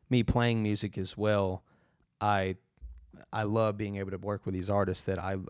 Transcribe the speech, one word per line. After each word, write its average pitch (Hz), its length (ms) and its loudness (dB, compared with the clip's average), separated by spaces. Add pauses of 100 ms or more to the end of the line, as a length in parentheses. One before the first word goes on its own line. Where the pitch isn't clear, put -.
me 123 140 4
playing 120 380 2
music 104 360 -2
as 95 200 -6
well. 101 460 2 (560)
I, 98 380 2 (760)
I 110 120 -2
love 107 340 2
being 101 200 -4
able 95 140 -6
to 98 60 -6
work 98 280 -4
with 95 80 -4
these 92 160 -4
artists 98 360 2
that 95 120 0
I, 95 200 -4 (120)